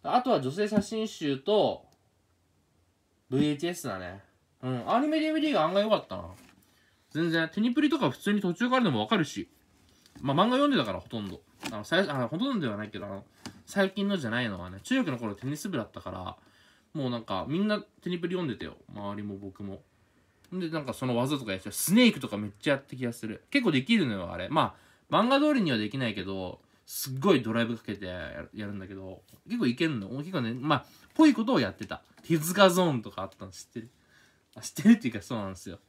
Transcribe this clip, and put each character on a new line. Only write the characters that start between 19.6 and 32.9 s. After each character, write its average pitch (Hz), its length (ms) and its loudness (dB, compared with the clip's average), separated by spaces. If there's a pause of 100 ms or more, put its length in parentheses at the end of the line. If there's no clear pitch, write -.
も。 98 180 -10 (720)
ん 185 60 -4
で、 170 100 -4
な 160 100 -4
ん 143 60 -6
か 117 80 -6
そ - 120 -6
の 123 100 0
技 131 220 0
と 135 80 -8
か 101 80 -4
や 92 40 -4
っ 92 40 -12
ち - 60 -12
ゃ - 20 -8
う。 98 40 -10
ス - 200 0
ネ 240 100 10
ー 233 100 8
ク - 60 -8
と 123 80 -6
か 104 100 -4
め 104 120 -4
っ - 100 -10
ち - 100 0
ゃ 143 40 4
や 135 60 0
っ - 40 -14
た - 120 -14
気 127 100 -4
が 117 80 -4
す - 140 -12
る。 110 220 -10
結 277 140 2
構 202 80 2
で 131 120 2
き 226 140 4
る 180 80 4
の 117 80 -2
よ、 87 200 -6
あ 87 40 -8
れ。 90 120 -6
ま 131 260 2 (340)
あ、 147 60 0
漫 214 140 4
画 277 100 4
通 302 140 4
り 262 80 4
に 165 100 2
は 117 60 2
で 107 120 -2
き 135 80 -6
な 127 120 -2
い 101 60 -6
け 98 80 -6
ど、 95 360 -8 (260)
す - 260 -8
っ 131 80 -6
ご 175 160 6
い 131 60 4
ド 110 120 -4
ラ 117 80 2
イ 117 40 2
ブ 113 120 -4
か - 80 -18
け 104 100 -6
て 98 120 -12
や 90 200 -8 (140)
る、 80 120 -14
や 104 120 -10
る 101 80 -8
ん 101 60 -10
だ 95 80 -12
け 98 80 -14
ど、 95 260 -14 (240)
結 233 140 -6
構 180 80 2
い 120 80 2
け 165 120 0
ん 135 140 -2
の。 98 80 -8
結 143 220 -8
構 165 100 -2
ね、 117 120 -4
ま 139 240 0
あ、 - 80 -6 (280)
ぽ 311 140 8
い 285 60 8
こ 226 120 0
と 254 80 2
を 214 80 4
や 101 80 0
っ 92 40 -8
て - 120 -10
た。 - 160 -10 (220)
手 165 140 2
塚 180 320 6
ゾ 180 140 4
ー 170 80 4